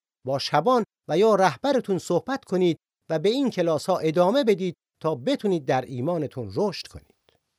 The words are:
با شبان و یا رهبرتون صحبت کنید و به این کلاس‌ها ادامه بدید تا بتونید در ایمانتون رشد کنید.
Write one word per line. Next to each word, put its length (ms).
با 120
شبان 460
و 100
یا 160
رهبرتون 640
صحبت 460
کنید 340
و 80
به 100
این 220
کلاس‌ها 480
ادامه 460
بدید 320
تا 140
بتونید 500
در 180
ایمانتون 720
رشد 320
کنید. 300